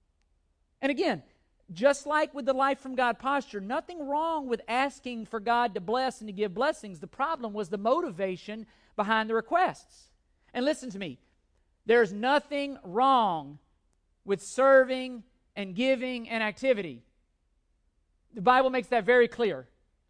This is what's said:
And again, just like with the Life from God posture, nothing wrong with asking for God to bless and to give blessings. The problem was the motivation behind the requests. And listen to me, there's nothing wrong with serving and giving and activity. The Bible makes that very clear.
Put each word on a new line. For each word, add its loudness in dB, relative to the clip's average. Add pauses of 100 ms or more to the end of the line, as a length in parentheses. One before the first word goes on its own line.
(800)
And 2
again, 0 (480)
just 2
like 0
with -6
the 2
Life 2
from -12
God 0
posture, -4
nothing -8
wrong -2
with -4
asking -4
for -8
God 0
to -6
bless -2
and -12
to -12
give -4
blessings. -4
The -14
problem -6
was -6
the -6
motivation -4 (320)
behind 0
the -2
requests. -2 (460)
And -2
listen -2
to -12
me, -10 (640)
there's 4
nothing -2
wrong 2 (680)
with -2
serving 4 (300)
and -8
giving 0
and -2
activity. -2 (1300)
The -12
Bible 4
makes -4
that 0
very 6
clear. -4 (420)